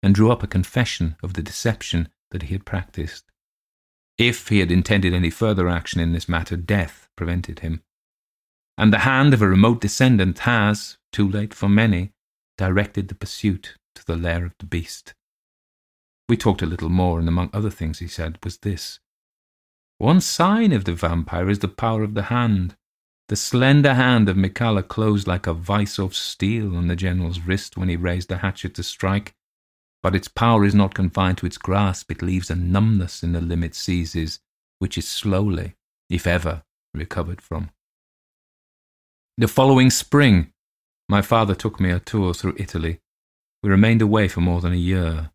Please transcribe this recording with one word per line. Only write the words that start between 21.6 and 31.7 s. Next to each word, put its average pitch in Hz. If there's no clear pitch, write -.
power 113
of 104
the 101
hand. 107
The 104
slender 139
hand 123
of 92
Micalla 98
closed 107
like 90
a 85
vice 98
of 95
steel 104
on 87
the 87
general's 90
wrist 90
when 92
he 85
raised 87
the 90
hatchet -
to 87
strike. 98
But 92
its 95
power 117
is 101
not 98
confined 92
to 90
its -
grasp. 98